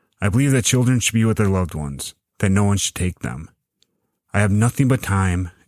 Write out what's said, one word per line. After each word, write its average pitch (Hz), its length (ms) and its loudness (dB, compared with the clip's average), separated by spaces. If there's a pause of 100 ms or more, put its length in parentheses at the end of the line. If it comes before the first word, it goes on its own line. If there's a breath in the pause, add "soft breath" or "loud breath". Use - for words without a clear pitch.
(220)
I 104 80 0
believe 135 220 2
that 131 120 2
children 123 380 2
should - 140 -2
be 113 100 2
with 110 120 0
their 104 120 2
loved 92 260 -2
ones, 71 400 -10 (220)
that 98 140 0
no 98 120 2
one 101 140 2
should - 180 -4
take 90 240 -4
them. 64 300 -10 (840)
I 101 60 0
have 104 120 2
nothing 120 360 0
but 127 160 0
time 92 480 0 (160)